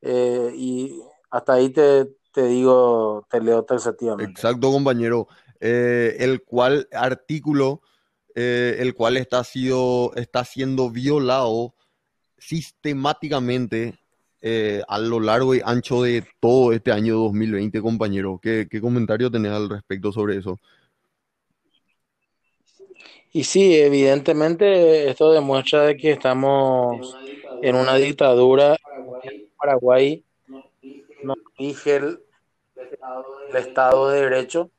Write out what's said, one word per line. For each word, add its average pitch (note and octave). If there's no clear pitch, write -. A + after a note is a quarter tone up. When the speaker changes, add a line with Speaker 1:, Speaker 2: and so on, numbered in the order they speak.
Speaker 1:
Eh, B2
y B2+
hasta B2
ahí B2+
te, C#3
te C3
digo, B2
te A#2+
leo A2+
taxativamente. A2
Speaker 2:
Exacto, A#2+
compañero. A#2+
Eh, A#2+
el B2+
cual A#2+
artículo... C#3
Eh, A#2+
el B2
cual A#2
está B2
sido, B2+
está A#2+
siendo C3
violado B2
sistemáticamente, C3+
eh, G#2+
a G2+
lo A2+
largo B2+
y B2
ancho A#2+
de A#2+
todo A#2+
este A2+
año A2
dos A2
mil A2
veinte, G#2
compañero. G2
¿Qué, A2
qué A2
comentario A#2+
tenés G#2+
al G#2
respecto G2+
sobre G#2
eso? F#2+
Speaker 1:
Y D3
sí, F#3+
evidentemente D3+
esto D#3
demuestra C#3
de D3
que D3+
estamos C3
en B2+
una C3
dictadura. C3+
Paraguay C3+
no C3+
rige C#3+
el, C#3+
el C3
Estado C3
de C#3
Derecho. C3